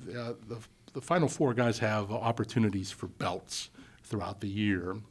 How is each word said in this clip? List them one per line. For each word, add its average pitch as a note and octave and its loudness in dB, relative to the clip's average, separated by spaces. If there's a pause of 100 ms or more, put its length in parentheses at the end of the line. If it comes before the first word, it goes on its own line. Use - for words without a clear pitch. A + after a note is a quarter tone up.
uh, A#2+ -8 (140)
the, A2+ -8 (360)
the C3 -8
final E3 2
four C3+ 2
guys A#2 4
have G#2+ 2
opportunities A2 2
for - -10
belts - -6 (340)
throughout G2+ -6
the G#2 -4
year. G2 2 (140)